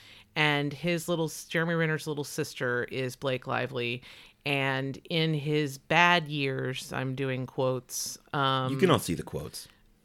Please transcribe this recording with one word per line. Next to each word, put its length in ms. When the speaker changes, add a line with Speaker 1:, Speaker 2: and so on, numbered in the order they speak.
Speaker 1:
and 360
his 360
little 160
s-, 220
Jeremy 280
Renner's 320
little 180
sister 680
is 240
Blake 320
Lively. 540
And 520
in 240
his 440
bad 500
years, 640
I'm 240
doing 300
quotes. 720
Um, 400
Speaker 2:
You 60
can 120
all 100
see 140
the 100
quotes. 420